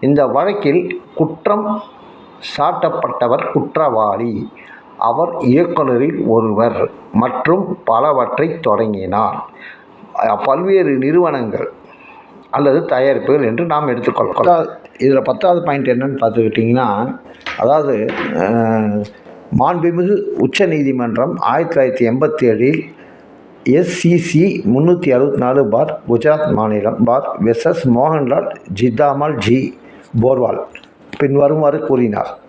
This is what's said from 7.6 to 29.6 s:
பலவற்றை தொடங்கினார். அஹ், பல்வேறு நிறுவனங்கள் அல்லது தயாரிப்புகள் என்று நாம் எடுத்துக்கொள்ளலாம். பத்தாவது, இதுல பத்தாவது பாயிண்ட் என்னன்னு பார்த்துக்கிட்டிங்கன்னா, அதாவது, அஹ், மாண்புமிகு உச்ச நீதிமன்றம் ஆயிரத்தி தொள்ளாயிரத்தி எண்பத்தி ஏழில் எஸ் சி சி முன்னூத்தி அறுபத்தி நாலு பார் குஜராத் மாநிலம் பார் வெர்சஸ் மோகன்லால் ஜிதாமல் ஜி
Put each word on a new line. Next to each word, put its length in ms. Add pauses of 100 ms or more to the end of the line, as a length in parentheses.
பலவற்றை 760
தொடங்கினார். 840 (680)
அஹ், 300
பல்வேறு 460
நிறுவனங்கள் 800 (800)
அல்லது 340
தயாரிப்புகள் 600
என்று 220
நாம் 220
எடுத்துக்கொள்ளலாம். 460
பத்தாவது, 360 (280)
இதுல 240
பத்தாவது 400
பாயிண்ட் 240
என்னன்னு 300
பார்த்துக்கிட்டிங்கன்னா, 1000 (400)
அதாவது, 480 (280)
அஹ், 680 (540)
மாண்புமிகு 640 (160)
உச்ச 280
நீதிமன்றம் 720
ஆயிரத்தி 420
தொள்ளாயிரத்தி 300
எண்பத்தி 320
ஏழில் 520 (680)
எஸ் 340
சி 200
சி 480
முன்னூத்தி 480
அறுபத்தி 240
நாலு 300
பார் 400
குஜராத் 440
மாநிலம் 520
பார் 400
வெர்சஸ் 520
மோகன்லால் 600 (240)
ஜிதாமல் 560
ஜி 420 (420)